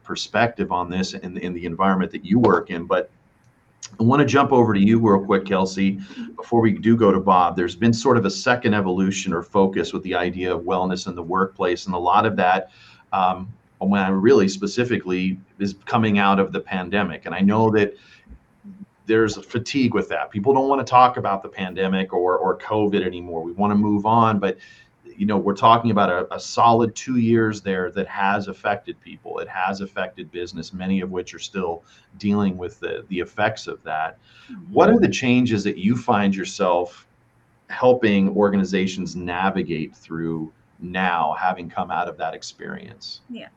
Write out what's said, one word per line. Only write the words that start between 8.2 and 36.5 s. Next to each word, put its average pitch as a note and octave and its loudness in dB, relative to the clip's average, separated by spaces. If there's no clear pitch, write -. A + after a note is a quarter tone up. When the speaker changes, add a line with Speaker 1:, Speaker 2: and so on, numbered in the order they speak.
Speaker 1:
a F#2+ 0
second A#2+ 0
evolution F#2+ 0
or E2+ -2
focus F#2+ 0
with E2+ -8
the F2+ -4
idea F2+ -2
of E2 -6
wellness F#2 -4
in F2 -10
the F2 -10
workplace. F#2 -2
And F#2 -4
a - -4
lot F#2 2
of G2+ -2
that, F#2 0
um, F#2 -2
when G2 0
I F#2+ -2
really G2 4
specifically F#2+ -4
is G2+ -6
coming A2 0
out G2 2
of F#2+ 0
the F#2+ -6
pandemic. F#2 -6
And E2+ -6
I F2+ -4
know G#2+ 4
that G#2 0
there's A2 2
a - -18
fatigue A#2+ -2
with G2 -2
that. D#2+ -4
People G#2+ 0
don't C3+ 2
wanna C#3 0
talk B2+ 4
about G2+ -4
the G2 -14
pandemic F#2+ -4
or, F2+ 2
or F#2 0
covid G2+ -2
anymore. F2 -8
We E2+ -8
wanna G2+ 0
move G#2 2
on, A2+ 4
but, G2 -2
you G2+ -6
know, G#2 2
we're G2 0
talking A#2 4
about G2+ 2
a, F2+ -4
a F2 -8
solid A#2 2
two B2+ -6
years A2+ 2
there F#2+ -4
that F#2+ -6
has G2+ -2
affected G2 -6
people. E2 -14
It E2 -10
has F#2+ -6
affected F#2 -10
business, F2 -12
many F#2+ -4
of F2+ -8
which F2+ -8
are E2 -18
still F2 -8
dealing G2+ 0
with F2 -12
the, E2+ -8
the F#2+ -6
effects G#2+ -4
of D#2 -10
that. D#2 -6
Speaker 2:
Mm-hmm. E3+ -18
Speaker 1:
What E3 8
are A#3 6
the F3+ 4
changes A#2+ 2
that G2+ -4
you G#2 2
find G2+ 2
yourself F2+ -2